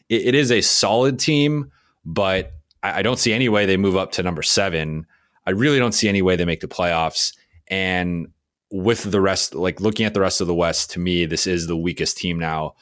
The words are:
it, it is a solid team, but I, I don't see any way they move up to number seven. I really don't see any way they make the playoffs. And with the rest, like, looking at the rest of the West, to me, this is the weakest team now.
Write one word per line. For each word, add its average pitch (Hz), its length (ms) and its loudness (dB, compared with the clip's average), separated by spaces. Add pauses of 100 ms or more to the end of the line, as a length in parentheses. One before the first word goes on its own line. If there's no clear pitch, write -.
it, 110 200 0
it 127 60 4
is 139 160 2
a 107 100 4
solid 123 580 2
team, 147 520 0 (320)
but 95 500 -2 (280)
I, 92 180 -2
I - 40 0
don't 123 160 0
see 110 140 0
any 123 160 2
way 104 180 4
they 95 100 4
move 95 200 2
up 95 160 -2
to 92 100 -2
number 87 180 -4
seven. 80 640 -2 (400)
I 90 60 0
really 135 260 2
don't 120 140 2
see 107 180 2
any 98 140 2
way 92 120 4
they 87 100 0
make 82 160 -2
the 78 60 -10
playoffs. 82 680 -2 (320)
And 90 640 -2 (420)
with 98 380 -2
the 98 120 2
rest, 95 320 0
like, 87 260 -2
looking 107 280 0
at 104 80 -4
the 101 40 2
rest 95 220 2
of 87 60 -2
the 87 60 0
West, 85 380 0
to - 80 -8
me, 87 260 0
this 80 220 -2
is 85 200 -2
the 85 100 -2
weakest 82 400 -4
team 85 220 -4
now. 80 420 -4